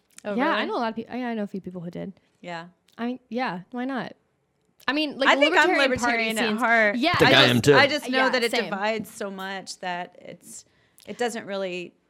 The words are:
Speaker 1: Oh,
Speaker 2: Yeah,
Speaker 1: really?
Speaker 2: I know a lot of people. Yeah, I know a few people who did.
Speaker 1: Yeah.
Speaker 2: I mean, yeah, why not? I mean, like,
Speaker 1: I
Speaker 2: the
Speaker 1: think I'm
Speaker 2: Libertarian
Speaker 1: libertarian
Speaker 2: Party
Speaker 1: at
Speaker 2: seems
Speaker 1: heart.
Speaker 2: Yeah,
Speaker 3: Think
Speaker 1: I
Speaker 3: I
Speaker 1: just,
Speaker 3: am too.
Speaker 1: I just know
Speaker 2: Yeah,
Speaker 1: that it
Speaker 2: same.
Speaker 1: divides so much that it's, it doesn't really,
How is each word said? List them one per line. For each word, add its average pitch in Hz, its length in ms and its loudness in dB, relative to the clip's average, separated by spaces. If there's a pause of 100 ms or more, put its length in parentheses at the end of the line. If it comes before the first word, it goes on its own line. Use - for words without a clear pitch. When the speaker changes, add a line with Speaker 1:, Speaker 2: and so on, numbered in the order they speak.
(240)
Speaker 1:
Oh, 208 120 -6
Speaker 2:
Yeah, 254 140 0
Speaker 1:
really? 302 120 0
Speaker 2:
I 277 40 -4
know 415 100 -4
a - 20 -2
lot 233 120 -2
of 214 60 -8
people. 226 200 -10
Yeah, 247 140 -6
I 233 40 -6
know 208 100 -4
a 196 40 -4
few 190 140 -10
people 180 200 -12
who 175 80 -10
did. 175 240 -10 (280)
Speaker 1:
Yeah. 170 240 -12 (320)
Speaker 2:
I 233 80 -6
mean, 254 140 -6 (100)
yeah, 220 320 -4 (100)
why 247 140 -8
not? 247 280 -6 (760)
I 254 60 0
mean, 302 240 -2
like, 269 120 4
Speaker 1:
I 285 60 6
Speaker 2:
the 277 60 2
Speaker 1:
think 311 160 4
I'm 359 200 6
Speaker 2:
Libertarian 269 140 2
Speaker 1:
libertarian 226 440 0
Speaker 2:
Party 214 100 -2
Speaker 1:
at 214 40 0
Speaker 2:
seems 214 120 -2
Speaker 1:
heart. 226 340 4
Speaker 2:
Yeah, 311 220 0
Speaker 3:
Think 247 140 6
Speaker 1:
I - 20 6
Speaker 3:
I 135 100 8
Speaker 1:
just, 123 120 6
Speaker 3:
am 117 60 2
too. - 140 6
Speaker 1:
I 269 120 8
just 285 220 -4
know 254 80 0
Speaker 2:
Yeah, 262 120 4
Speaker 1:
that 254 140 0
it 226 80 -2
Speaker 2:
same. 240 140 -2
Speaker 1:
divides 208 460 -4
so 202 200 -8
much 190 480 -12
that 180 420 -8
it's, - 440 -20 (420)
it 196 100 -14
doesn't 233 280 -6
really, 185 480 -8 (160)